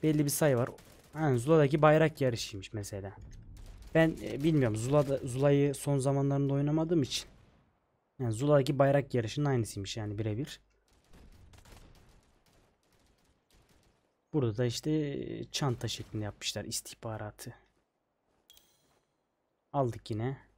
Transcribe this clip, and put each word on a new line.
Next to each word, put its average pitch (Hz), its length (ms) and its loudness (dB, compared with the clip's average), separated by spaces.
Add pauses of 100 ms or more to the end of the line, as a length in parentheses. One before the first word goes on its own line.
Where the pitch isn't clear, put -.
Belli 151 220 2
bir 143 60 0
sayı 143 260 2
var. 120 140 0 (420)
Ha, 147 240 0
Zula'daki 147 460 4
bayrak 156 380 6
yarışıymış 113 520 -4
mesela. 101 440 -10 (760)
Ben, 160 280 4
e, - 200 -8
bilmiyorum. 139 340 4
Zula'da, 135 400 2
Zula'yı 139 580 2
son 143 240 -2
zamanlarında 139 560 0
oynamadığım 156 480 2
için. - 260 -6 (920)
Yani 120 140 -2
Zula'daki 139 460 2
bayrak 139 360 2
yarışının 120 300 -2
aynısıymış 113 520 -2
yani 104 220 -8
birebir. 110 420 -6 (3750)
Burada 120 240 0
da 123 80 0
işte, 120 260 -4
e, 139 540 -4
çanta 120 440 -4
şeklinde 107 360 -8
yapmışlar - 400 -8
istihbaratı. 110 880 -12 (2250)
Aldık 127 380 -2
yine. 120 280 -4 (200)